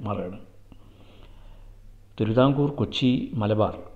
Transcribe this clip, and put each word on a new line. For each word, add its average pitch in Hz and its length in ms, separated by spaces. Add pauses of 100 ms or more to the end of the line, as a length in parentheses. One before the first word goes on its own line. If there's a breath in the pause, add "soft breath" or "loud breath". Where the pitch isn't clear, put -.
മാറുകയാണ്. 101 380 (1700 soft breath)
തിരുവിതാംകൂർ, 135 600
കൊച്ചി, 123 400 (220)
മലബാർ 104 420 (200)